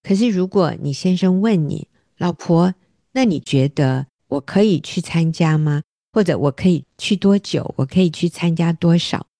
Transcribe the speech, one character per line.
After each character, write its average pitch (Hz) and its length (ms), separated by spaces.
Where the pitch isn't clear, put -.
可 - 140
是 233 140
如 185 180
果 185 340
你 143 100
先 185 240
生 185 260
问 190 280
你 - 180
，“老 175 140
婆， 170 420
那 262 140
你 165 140
觉 135 280
得 135 400
我 139 100
可 190 240
以 196 160
去 - 200
参 165 320
加 156 280
吗？ 151 240
或 220 100
者 185 160
我 147 100
可 180 200
以 156 160
去 - 180
多 196 220
久？ - 400
我 135 80
可 175 140
以 185 100
去 175 180
参 170 280
加 170 180
多 170 240
少？” - 300